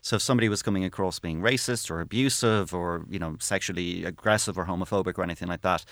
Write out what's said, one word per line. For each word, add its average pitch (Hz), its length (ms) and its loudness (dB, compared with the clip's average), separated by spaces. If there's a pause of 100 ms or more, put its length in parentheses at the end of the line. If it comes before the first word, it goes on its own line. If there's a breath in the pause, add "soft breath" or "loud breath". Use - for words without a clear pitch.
So - 140 0
if 104 60 0
somebody 117 260 4
was 104 140 0
coming 98 220 0
across 92 340 -2
being 82 240 -4
racist 123 480 2
or 82 100 -2
abusive 110 760 2
or, 87 340 -2
you 95 100 -6
know, 80 220 -4
sexually 90 640 -2
aggressive 104 540 0
or 90 80 -2
homophobic 92 520 -2
or 95 40 -2
anything 87 260 -4
like 87 140 -4
that, 92 300 2